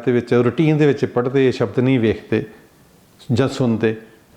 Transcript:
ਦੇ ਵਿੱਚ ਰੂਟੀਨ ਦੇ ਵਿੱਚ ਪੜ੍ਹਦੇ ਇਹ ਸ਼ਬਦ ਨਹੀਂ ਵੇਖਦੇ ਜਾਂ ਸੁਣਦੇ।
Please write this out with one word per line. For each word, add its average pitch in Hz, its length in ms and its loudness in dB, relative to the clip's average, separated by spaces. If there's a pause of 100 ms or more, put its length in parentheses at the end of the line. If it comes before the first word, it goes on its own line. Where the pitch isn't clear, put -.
ਦੇ 127 60 0
ਵਿੱਚ 120 220 0
ਰੂਟੀਨ 123 440 2
ਦੇ 147 100 4
ਵਿੱਚ 139 180 0
ਪੜ੍ਹਦੇ 131 420 0
ਇਹ 120 40 2
ਸ਼ਬਦ 120 280 -4
ਨਹੀਂ 127 200 2
ਵੇਖਦੇ 110 440 -2 (880)
ਜਾਂ 131 140 2
ਸੁਣਦੇ। 113 480 -2 (420)